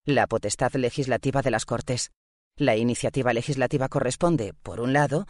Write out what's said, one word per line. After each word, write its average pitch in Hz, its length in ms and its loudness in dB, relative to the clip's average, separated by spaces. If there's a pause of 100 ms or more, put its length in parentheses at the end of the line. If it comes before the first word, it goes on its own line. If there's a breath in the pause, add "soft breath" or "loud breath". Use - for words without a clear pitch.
la 123 220 4
potestad 113 460 -2
legislativa 131 680 0
de 131 80 0
las 113 160 -2
Cortes. 120 460 -4 (460)
La 131 180 4
iniciativa 120 560 0
legislativa 127 560 0
corresponde, 127 640 0
por 95 280 -10
un 123 100 0
lado, 147 380 2